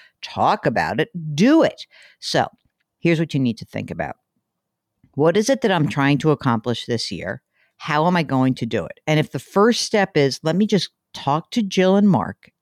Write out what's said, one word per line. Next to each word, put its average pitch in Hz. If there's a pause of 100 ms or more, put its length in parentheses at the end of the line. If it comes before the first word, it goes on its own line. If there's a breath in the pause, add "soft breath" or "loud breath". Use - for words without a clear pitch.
(220 loud breath)
talk 156
about 98
it, 160 (240)
do 262
it. - (320 soft breath)
So - (500)
here's 165
what 156
you 143
need 120
to -
think 101
about. 82 (1000)
What 170
is 214
it 269
that 202
I'm 156
trying 139
to 156
accomplish 120
this 117
year? 101 (380)
How 156
am 180
I 170
going 131
to 127
do 107
it? -
And 156
if 151
the 139
first 214
step 202
is, 139
"Let 156
me 208
just 202 (240)
talk 147
to 240
Jill 190
and 208
Mark," - (120)